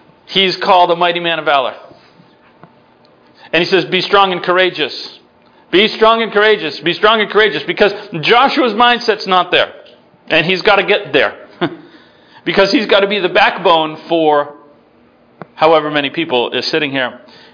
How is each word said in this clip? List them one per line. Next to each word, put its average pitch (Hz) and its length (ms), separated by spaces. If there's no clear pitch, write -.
he's 190 320
called 180 340
a 170 40
mighty 175 260
man 165 180
of 151 60
valor. 135 300
And 165 100
he 170 60
says, 175 160
"Be 175 160
strong 196 320
and 170 100
courageous." 175 760
Be 202 140
strong 226 340
and 214 100
courageous. 208 500
Be 165 120
strong 214 260
and 202 120
courageous, 196 320
because 180 280
Joshua's 240 520
mindset's 233 520
not 185 240
there. 135 240
And 156 180
he's 180 160
gotta 196 220
get 170 280
there. 120 380
<laughs> 165 200
Because 175 280
he's 226 140
gotta 196 200
be 202 120
the 175 100
backbone 175 680
for 151 480
however 156 360
many 143 200
people 123 420
is 123 160
sitting 156 240
here 131 300